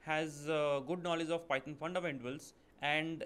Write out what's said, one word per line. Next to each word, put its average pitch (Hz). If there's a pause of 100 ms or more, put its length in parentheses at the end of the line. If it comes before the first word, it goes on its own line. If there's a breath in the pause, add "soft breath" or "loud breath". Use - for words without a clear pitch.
has, 156
uh, 147
good 170
knowledge 165
of 165
Python 139
fundamentals 156 (260 soft breath)
and 156